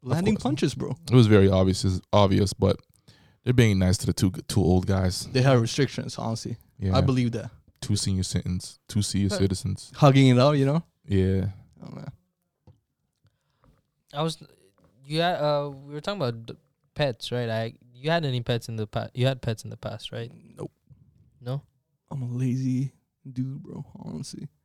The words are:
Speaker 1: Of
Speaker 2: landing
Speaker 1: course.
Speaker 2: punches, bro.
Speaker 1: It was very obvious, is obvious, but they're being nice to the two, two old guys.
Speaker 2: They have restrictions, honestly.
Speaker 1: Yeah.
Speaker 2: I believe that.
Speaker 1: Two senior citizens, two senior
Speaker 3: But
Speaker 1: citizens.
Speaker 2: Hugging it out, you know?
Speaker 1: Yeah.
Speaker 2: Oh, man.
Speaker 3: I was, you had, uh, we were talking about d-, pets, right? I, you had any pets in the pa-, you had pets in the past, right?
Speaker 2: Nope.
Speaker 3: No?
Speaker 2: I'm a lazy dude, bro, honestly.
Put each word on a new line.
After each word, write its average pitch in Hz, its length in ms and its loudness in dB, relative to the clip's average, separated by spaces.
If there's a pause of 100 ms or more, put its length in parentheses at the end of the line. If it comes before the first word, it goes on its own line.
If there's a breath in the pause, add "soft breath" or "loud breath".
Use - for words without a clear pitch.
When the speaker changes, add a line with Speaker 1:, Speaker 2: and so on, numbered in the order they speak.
Speaker 1:
Of 127 80 -12
Speaker 2:
landing 180 240 0
Speaker 1:
course. - 80 -6
Speaker 2:
punches, 147 320 -2
bro. 123 200 -6 (160)
Speaker 1:
It 107 40 0
was 123 120 10
very 101 220 8
obvious, 95 380 2
is 92 160 0 (100)
obvious, 101 400 4
but 95 240 0 (680 soft breath)
they're 127 100 2
being 113 240 6
nice 92 200 4
to - 80 -6
the 87 60 0
two, 95 180 2 (160)
two - 160 0
old 90 240 4
guys. 92 460 0
Speaker 2:
They 131 80 0
have 127 220 4
restrictions, - 560 -4
honestly. 113 400 -8 (200)
Speaker 1:
Yeah. 98 180 -2
Speaker 2:
I 135 40 4
believe 127 320 2
that. 117 180 -8 (300)
Speaker 1:
Two - 160 -2
senior 95 280 -2
citizens, - 540 -6 (100)
two - 120 -2
senior 98 300 0
Speaker 3:
But 190 80 -2
Speaker 1:
citizens. - 580 -2
Speaker 2:
Hugging 135 320 6
it 123 100 6
out, 135 200 4
you 135 80 2
know? 151 160 0 (240)
Speaker 1:
Yeah. 95 400 0 (360)
Speaker 2:
Oh, - 120 -16
man. - 180 -16 (2000)
Speaker 3:
I 143 100 -4
was, 165 200 -4 (640)
you 147 160 -2
had, 175 200 0
uh, 147 300 0
we 139 240 -16
were 151 60 -8
talking 202 200 -6
about 117 260 -4
d-, - 100 -14 (380)
pets, 135 380 -4
right? 120 160 -4
I, 113 260 -4 (180)
you 127 180 -6
had 165 140 0
any 127 160 -2
pets 120 280 -2
in 117 80 -8
the 107 100 -4
pa-, 110 280 -6
you 123 120 2
had 131 160 0
pets 113 220 -6
in 113 60 -12
the 110 60 -12
past, 107 360 -12
right? 117 180 -10 (260)
Speaker 2:
Nope. - 140 -12 (680)
Speaker 3:
No? 127 220 -6 (480)
Speaker 2:
I'm 139 120 -8
a 123 40 -6
lazy 127 680 -2 (380)
dude, 131 320 -6
bro, - 220 -14 (140)
honestly. - 500 -12 (160)